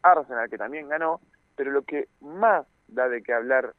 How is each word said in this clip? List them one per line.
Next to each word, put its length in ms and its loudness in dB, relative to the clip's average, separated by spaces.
Arsenal, 460 4
que 80 -10
también 300 -10
ganó, 320 -2
pero 160 -4
lo 100 0
que 260 -6
más 460 0
da 220 -2
de 140 -6
qué 100 -4
hablar 460 0